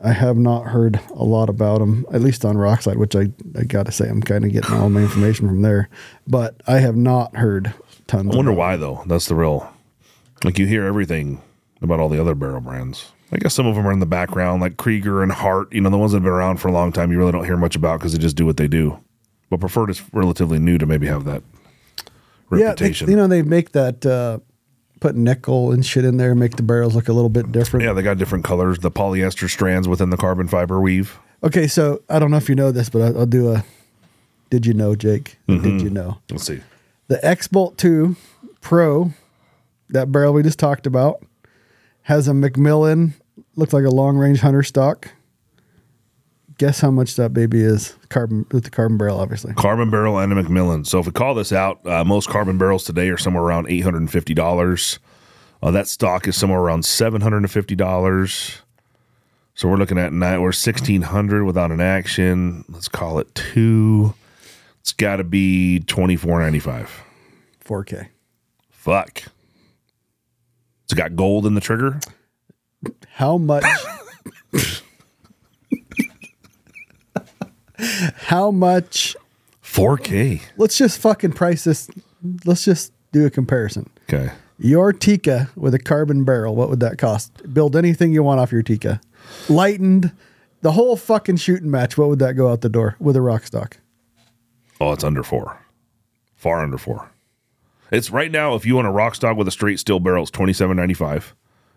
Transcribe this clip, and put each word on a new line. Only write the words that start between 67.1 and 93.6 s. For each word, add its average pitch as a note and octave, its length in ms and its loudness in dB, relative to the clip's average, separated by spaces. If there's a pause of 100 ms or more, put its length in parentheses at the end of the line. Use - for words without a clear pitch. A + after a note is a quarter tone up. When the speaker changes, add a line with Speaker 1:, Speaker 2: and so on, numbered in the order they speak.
Speaker 1:
Four G2+ 240 -10
K. - 240 -16 (640)
Speaker 2:
Fuck. - 540 -4 (1600)
It's - 100 -6
got E2+ 220 -4
gold G2+ 280 0
in G#2 100 0
the G2+ 60 0
trigger. C3+ 400 -4 (1120)
Speaker 1:
How D#3 260 -2
much? D3 300 0 (880)
Speaker 2:
<laughs> - 280 -4 (3000)
Speaker 1:
How G3+ 720 -2
much? F3+ 640 0 (440)
Speaker 2:
Four A#2+ 380 0
K. G2+ 420 -2 (160)
Speaker 1:
Let's G#3 220 0
just B3+ 220 2
fucking G3+ 320 0
price F3 320 -2
this. - 260 -2 (540)
Let's F3 200 2
just - 280 0 (200)
do D3 140 4
a C#3 40 2
comparison. B2 600 -2 (180)
Speaker 2:
Okay. C2+ 240 -2 (260)
Speaker 1:
Your F3 340 4
Tikka D3 640 2
with C#3 200 0
a C3 40 4
carbon C#3+ 460 0
barrel, A2+ 320 0
what C3 140 0
would B2 100 0
that A#2 160 -2
cost? A2+ 560 -4
Build D3 240 2
anything E3+ 380 2
you D#3 80 4
want C#3 180 2
off A#2+ 120 0
your A2+ 100 2
Tikka. G#2+ 380 -2 (500)
Lightened, F#3+ 640 2 (500)
the D#3 100 2
whole A#3 240 2
fucking G3+ 400 0
shooting F3 340 -2
match, B2 280 0
what D3 100 4
would C#3+ 120 2
that C3 140 0
go B2+ 160 2
out A#2 120 -2
the A#2 80 0
door A2 280 0
with D3 180 2
a C3 40 2
rock B2+ 240 0
stock? - 320 -10 (1040)